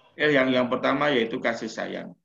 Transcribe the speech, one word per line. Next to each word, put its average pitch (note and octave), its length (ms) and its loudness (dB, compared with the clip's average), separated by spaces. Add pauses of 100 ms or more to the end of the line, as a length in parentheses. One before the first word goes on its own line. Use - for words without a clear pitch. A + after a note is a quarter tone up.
(200)
Eh, D3+ 160 4
yang, C3 160 4
yang B2+ 160 2
pertama C3 400 0
yaitu A#2 320 0
kasih A#2 320 -4
sayang. F#2 400 -8 (120)